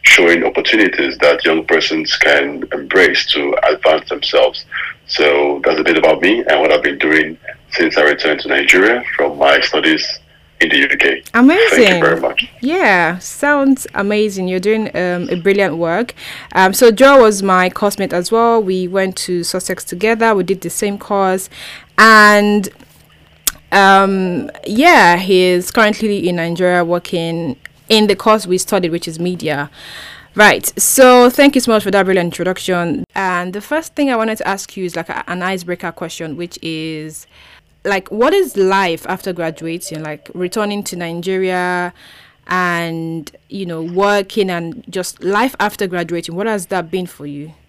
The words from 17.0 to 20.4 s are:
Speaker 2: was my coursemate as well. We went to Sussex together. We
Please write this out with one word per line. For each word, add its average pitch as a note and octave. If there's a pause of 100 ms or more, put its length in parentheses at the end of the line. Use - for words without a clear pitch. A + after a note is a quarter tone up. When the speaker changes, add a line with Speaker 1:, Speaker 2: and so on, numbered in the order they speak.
Speaker 2:
was G#3
my F#3
coursemate G3
as F3
well. A3+
We F#3
went F#3+
to F3+
Sussex F3+
together. A3
We F#3